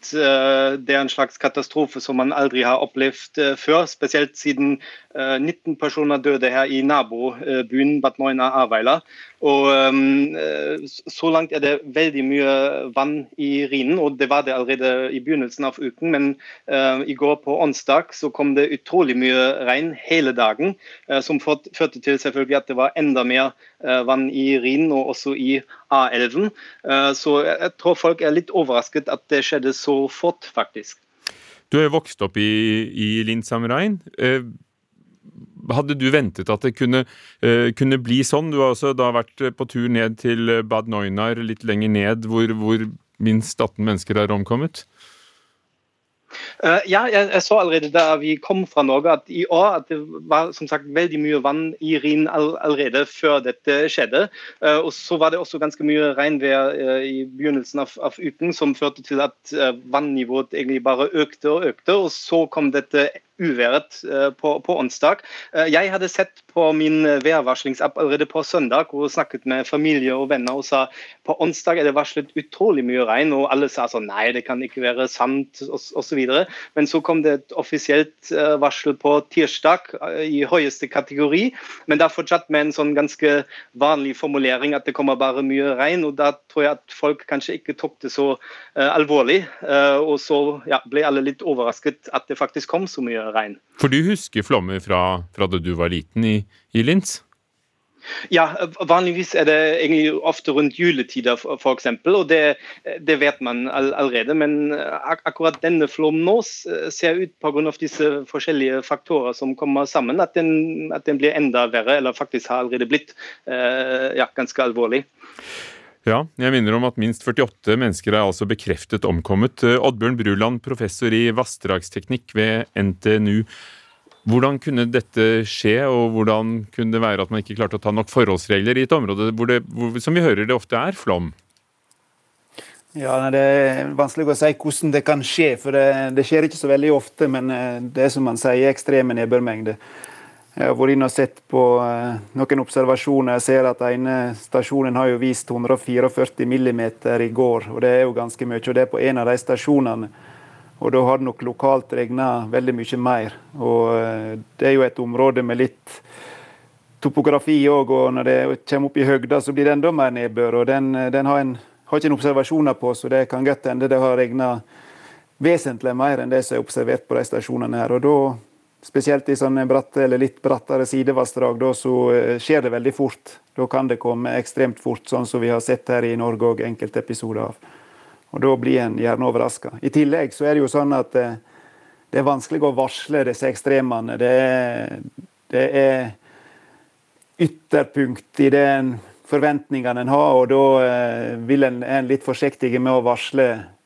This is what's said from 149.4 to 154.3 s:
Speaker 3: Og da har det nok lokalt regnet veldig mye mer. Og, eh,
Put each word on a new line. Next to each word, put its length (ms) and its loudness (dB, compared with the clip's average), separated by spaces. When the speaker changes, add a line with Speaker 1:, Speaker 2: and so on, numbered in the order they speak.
Speaker 3:
Og 120 -2
da 160 4
har 120 2
det 80 -4
nok 200 -10
lokalt 480 0
regnet 560 -2
veldig 240 0
mye 240 -6
mer. 360 -2
Og, 400 2
eh, 400 -6